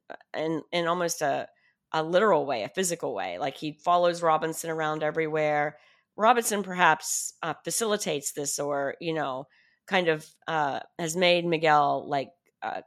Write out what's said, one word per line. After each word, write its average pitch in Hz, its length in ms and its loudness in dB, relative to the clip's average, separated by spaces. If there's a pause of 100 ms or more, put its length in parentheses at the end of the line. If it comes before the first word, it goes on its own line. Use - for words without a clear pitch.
uh, - 60 -14 (200)
in, 160 260 -2 (100)
in 170 160 0
almost 170 340 -2
a, 139 260 -2 (440)
a 156 100 0
literal 175 440 4
way, 123 180 -2
a - 60 -6
physical 170 440 -4
way. 92 240 -6
Like, 135 180 -4
he 151 180 -8
follows 175 500 2
Robinson 160 480 0
around 156 320 -4
everywhere. 151 720 0 (380)
Robinson 226 480 2
perhaps, 180 720 2 (100)
uh, 165 100 -2 (100)
facilitates 202 680 -2
this 143 260 -6
or, 143 420 -2
you 165 140 -4
know, 139 320 -4 (400)
kind 185 220 0
of, 156 200 0 (200)
uh, 151 320 0 (180)
has 165 180 -4
made 175 300 4
Miguel, 151 600 4
like, 143 240 -4 (320)
a, - 240 -6